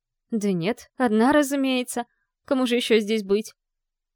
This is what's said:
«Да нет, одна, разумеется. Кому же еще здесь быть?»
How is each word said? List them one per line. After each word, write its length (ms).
«Да 220
нет, 440
одна, 360
разумеется. 760
Кому 220
же 80
еще 240
здесь 240
быть?» 300